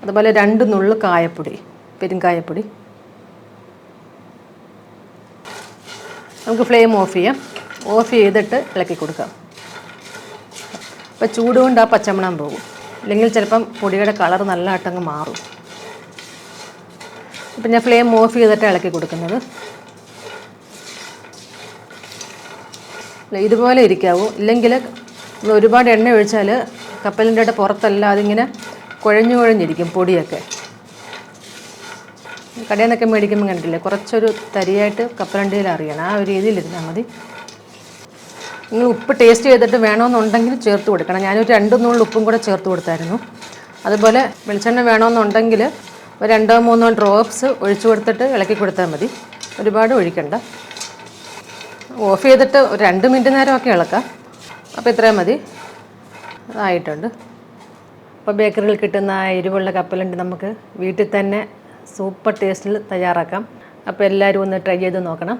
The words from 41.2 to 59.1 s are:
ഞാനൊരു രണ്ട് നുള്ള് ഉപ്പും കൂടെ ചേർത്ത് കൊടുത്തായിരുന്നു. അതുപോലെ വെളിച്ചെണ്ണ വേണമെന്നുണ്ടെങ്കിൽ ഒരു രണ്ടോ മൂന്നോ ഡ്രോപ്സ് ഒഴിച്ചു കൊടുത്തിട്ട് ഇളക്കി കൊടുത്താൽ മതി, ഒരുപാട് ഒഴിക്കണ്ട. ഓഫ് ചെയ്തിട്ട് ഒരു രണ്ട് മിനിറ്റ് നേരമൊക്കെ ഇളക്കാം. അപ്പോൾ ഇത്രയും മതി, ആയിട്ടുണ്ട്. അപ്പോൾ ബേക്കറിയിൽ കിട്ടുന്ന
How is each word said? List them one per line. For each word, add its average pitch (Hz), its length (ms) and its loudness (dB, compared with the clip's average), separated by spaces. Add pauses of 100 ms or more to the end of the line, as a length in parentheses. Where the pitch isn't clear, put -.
ഞാനൊരു 214 280 0
രണ്ട് 214 300 4
നുള്ള് 240 220 2
ഉപ്പും 220 220 -2
കൂടെ 226 200 2
ചേർത്ത് 190 240 -2
കൊടുത്തായിരുന്നു. 170 460 -4 (680)
അതുപോലെ 220 340 4 (260)
വെളിച്ചെണ്ണ 226 420 0
വേണമെന്നുണ്ടെങ്കിൽ 220 720 2 (580)
ഒരു 214 140 0
രണ്ടോ 220 320 6
മൂന്നോ 233 320 6
ഡ്രോപ്സ് 214 520 2 (120)
ഒഴിച്ചു 202 280 0
കൊടുത്തിട്ട് 220 380 0 (100)
ഇളക്കി 196 240 -2
കൊടുത്താൽ 180 320 -2
മതി, 180 160 -4 (520)
ഒരുപാട് 220 380 2
ഒഴിക്കണ്ട. 170 340 -4 (1800)
ഓഫ് 196 180 -4
ചെയ്തിട്ട് 262 300 6 (140)
ഒരു 202 160 -2
രണ്ട് 233 260 2
മിനിറ്റ് 262 240 2
നേരമൊക്കെ 262 400 2
ഇളക്കാം. 175 260 -2 (720)
അപ്പോൾ 233 180 0
ഇത്രയും 220 280 4
മതി, 208 140 0 (1300)
ആയിട്ടുണ്ട്. 165 400 -4 (1120)
അപ്പോൾ 208 180 -4
ബേക്കറിയിൽ 208 420 2
കിട്ടുന്ന 196 380 -2